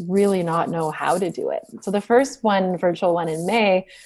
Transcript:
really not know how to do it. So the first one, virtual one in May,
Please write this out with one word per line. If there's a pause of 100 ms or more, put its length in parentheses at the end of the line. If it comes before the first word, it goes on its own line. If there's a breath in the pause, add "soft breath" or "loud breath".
really
not
know
how
to
do
it. (180)
So
the
first
one,
virtual
one
in
May, (180 loud breath)